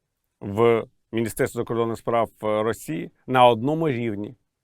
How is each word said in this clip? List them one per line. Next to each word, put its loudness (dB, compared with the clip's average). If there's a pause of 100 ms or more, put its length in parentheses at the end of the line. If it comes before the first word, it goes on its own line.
(400)
в 2 (260)
Міністерстві -2
закордонних -4
справ, -2 (140)
е, 0
Росії -6 (160)
на 6
одному 0
рівні -6 (280)